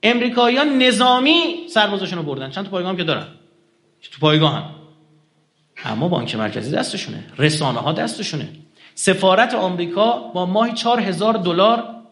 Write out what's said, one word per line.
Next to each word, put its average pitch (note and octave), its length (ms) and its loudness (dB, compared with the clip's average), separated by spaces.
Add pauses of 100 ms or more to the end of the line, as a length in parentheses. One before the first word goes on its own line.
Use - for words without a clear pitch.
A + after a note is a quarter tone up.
امریکایی A#3+ 540 2
ها C#4+ 80 2
نظامی C4 1040 2
سربازاشون G3 500 -2
رو E3 60 -4
بردن. C3+ 260 -6
چند F#3+ 140 -8
تا F#3+ 60 -14
پایگاه F#3 200 -4
هم F#3 60 -4
که F3 80 -4
دارن، C3+ 220 -2 (840)
تو - 100 -14
پایگاه D#3 340 4
هم. G2+ 200 -10 (1080)
اما A#2 240 -2
بانک B2 260 -2
مرکزی A2 360 -4
دستشونه، F#3+ 540 -6 (140)
رسانه D3 400 0
ها C#3 140 -2
دستشونه. D#3+ 560 -6 (460)
سفارت F#3+ 600 4
آمریکا F#3+ 640 0
با F3+ 280 -4
ماهی A3 260 0
چهار A#3 280 0
هزار G3 340 0
دلار F#3+ 640 2 (160)